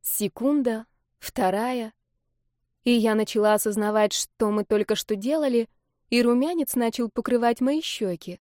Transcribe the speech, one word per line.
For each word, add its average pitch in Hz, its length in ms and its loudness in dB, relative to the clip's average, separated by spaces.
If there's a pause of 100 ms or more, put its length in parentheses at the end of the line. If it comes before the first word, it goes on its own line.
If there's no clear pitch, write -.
Секунда, 233 840 -2 (340)
вторая, 220 720 -2 (880)
и 240 80 2
я 220 240 4
начала 214 380 2
осознавать, 214 580 0
что - 400 -2
мы 208 140 0
только 208 300 0
что - 200 -4
делали, 240 540 0 (400)
и 240 120 2
румянец 262 540 0
начал 233 340 -2
покрывать 240 520 0
мои 277 180 0
щеки. 180 640 -8